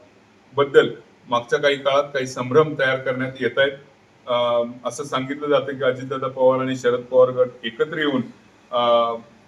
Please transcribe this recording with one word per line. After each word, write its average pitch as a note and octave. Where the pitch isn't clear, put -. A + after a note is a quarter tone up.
बद्दल C#3
मागच्या B2
काही C#3+
काळात C3+
काही C3
संभ्रम C#3
तयार C3+
करण्यात B2+
येत A#2
आहेत. C#3
अ, A#2+
असं B2
सांगितलं C3+
जातं C3+
की C3+
अजितदादा C3
पवार C3
आणि C3
शरद B2
पवार B2+
गट B2+
एकत्र D3+
येऊन, C#3+
अ, A#2+